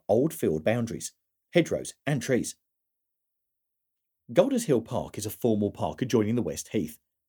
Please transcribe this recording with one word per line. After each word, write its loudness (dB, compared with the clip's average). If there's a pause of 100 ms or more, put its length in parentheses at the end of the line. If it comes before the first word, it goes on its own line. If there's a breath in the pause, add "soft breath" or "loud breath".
old 4
field 0
boundaries, -2 (400)
hedgerows 0 (120)
and -2
trees. -2 (1800)
Golders 4
Hill 4
Park -6
is -6
a -6
formal 0
park -6
adjoining 2
the 0
West -8
Heath. -4 (300)